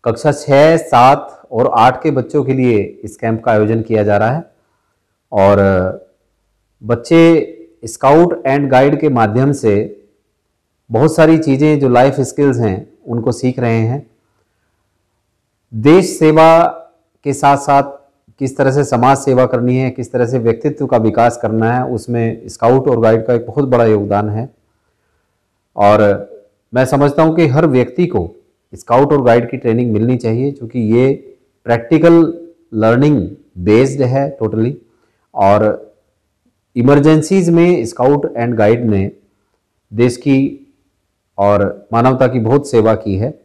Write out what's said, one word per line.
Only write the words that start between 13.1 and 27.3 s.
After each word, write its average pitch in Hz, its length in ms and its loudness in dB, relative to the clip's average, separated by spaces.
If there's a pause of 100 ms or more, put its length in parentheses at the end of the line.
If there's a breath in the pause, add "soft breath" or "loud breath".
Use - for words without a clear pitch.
सीख 127 260 -4
रहे 113 220 -2
हैं। 123 300 -6 (1600)
देश 156 440 2
सेवा 160 460 4 (600)
के 143 80 -6
साथ-साथ 139 500 0 (560)
किस 135 180 -8
तरह 131 140 0
से 139 140 0
समाज 127 320 2
सेवा 127 300 0
करनी 123 300 -2
है, 123 140 -2
किस 123 220 -12
तरह 123 140 -2
से 127 120 -4
व्यक्तित्व 117 480 -4
का 127 100 -2
विकास 117 460 0
करना 113 300 -2
है, 127 120 -4
उसमें 117 640 -6
स्काउट 131 400 0
और 120 120 0
गाइड 113 260 2
का 123 80 0
एक 117 120 -4
बहुत 143 220 -4
बड़ा 120 160 2
योगदान 104 440 -2
है। 110 320 -10 (1160)
और 104 540 2 (440)
मैं 131 100 0
समझता 143 380 0
हूँ 160 140 0